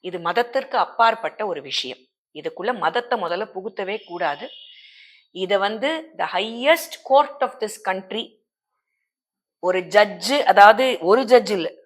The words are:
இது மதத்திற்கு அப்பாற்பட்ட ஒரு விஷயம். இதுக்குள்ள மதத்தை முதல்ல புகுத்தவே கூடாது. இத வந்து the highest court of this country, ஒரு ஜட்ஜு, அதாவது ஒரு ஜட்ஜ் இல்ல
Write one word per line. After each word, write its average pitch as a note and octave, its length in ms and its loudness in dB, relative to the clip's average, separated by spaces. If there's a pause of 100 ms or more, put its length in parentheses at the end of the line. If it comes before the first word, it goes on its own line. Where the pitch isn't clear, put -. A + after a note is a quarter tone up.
இது F3+ 140 -10
மதத்திற்கு A#3+ 600 -4
அப்பாற்பட்ட E3+ 680 -2
ஒரு E3 160 -8
விஷயம். B2+ 380 -10 (340)
இதுக்குள்ள D#3+ 440 -8
மதத்தை A#3+ 400 -2
முதல்ல F3+ 280 -6
புகுத்தவே G3 540 -10
கூடாது. E3+ 460 -6 (880)
இத F#3+ 240 -2
வந்து A3 320 -2 (280)
the F3 80 -4
highest A#3 680 -2 (100)
court C#4+ 360 2
of C4+ 200 -2
this G#3+ 220 -8
country, G3 420 -6 (1400)
ஒரு F3+ 260 0
ஜட்ஜு, G3+ 560 2
அதாவது G#3 420 8 (140)
ஒரு G#3 240 2
ஜட்ஜ் G#3+ 280 4
இல்ல E3+ 160 -4 (180)